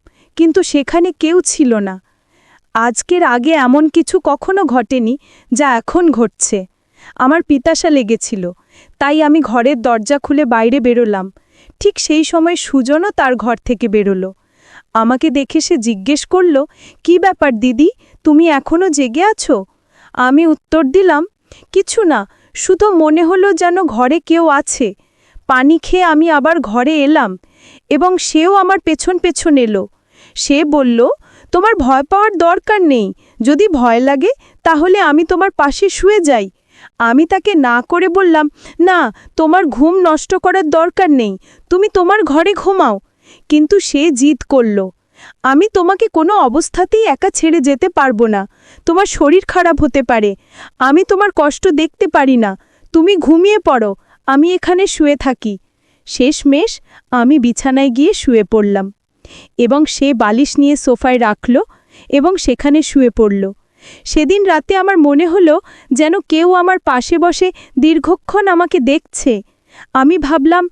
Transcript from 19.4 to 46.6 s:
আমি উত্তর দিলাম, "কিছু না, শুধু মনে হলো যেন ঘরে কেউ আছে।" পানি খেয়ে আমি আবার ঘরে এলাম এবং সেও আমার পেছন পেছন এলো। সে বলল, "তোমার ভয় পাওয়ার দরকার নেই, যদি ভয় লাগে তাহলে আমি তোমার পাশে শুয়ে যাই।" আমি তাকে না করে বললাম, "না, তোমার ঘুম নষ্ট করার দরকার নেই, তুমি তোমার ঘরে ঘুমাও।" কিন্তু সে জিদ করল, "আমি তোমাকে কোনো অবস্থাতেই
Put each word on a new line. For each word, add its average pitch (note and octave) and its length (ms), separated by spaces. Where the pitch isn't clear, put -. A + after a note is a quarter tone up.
আমি C4+ 340
উত্তর D#4 360
দিলাম, E4 440
"কিছু G4+ 320
না, B3 240
শুধু G4 380
মনে D#4+ 320
হলো F#4+ 300
যেন F4 300
ঘরে B3+ 360
কেউ E4 280
আছে।" C#4 460
পানি C#4 300
খেয়ে F4+ 260
আমি D#4+ 260
আবার D#4 300
ঘরে B3+ 440
এলাম C4+ 360
এবং F4+ 280
সেও E4 380
আমার F#4+ 240
পেছন E4+ 380
পেছন E4 400
এলো। G#3+ 300
সে C#4+ 280
বলল, C4 440
"তোমার G#4 280
ভয় C4 240
পাওয়ার G4+ 340
দরকার F#4+ 440
নেই, A#3 320
যদি D4+ 260
ভয় A#3+ 320
লাগে C#4 300
তাহলে E4+ 360
আমি D#4+ 240
তোমার F4+ 280
পাশে D4 380
শুয়ে G4+ 300
যাই।" A#3+ 300
আমি B3 260
তাকে F#4+ 300
না B3 260
করে F4 260
বললাম, E4 440
"না, E4 340
তোমার D#4+ 280
ঘুম D4+ 320
নষ্ট F4 380
করার F4+ 340
দরকার E4 420
নেই, G#3+ 260
তুমি F#4+ 240
তোমার F#4+ 300
ঘরে E4+ 300
ঘুমাও।" E4 460
কিন্তু D4+ 300
সে D4+ 320
জিদ C4+ 380
করল, G#3 400
"আমি C#4+ 300
তোমাকে F#4+ 340
কোনো F4 300
অবস্থাতেই E4+ 680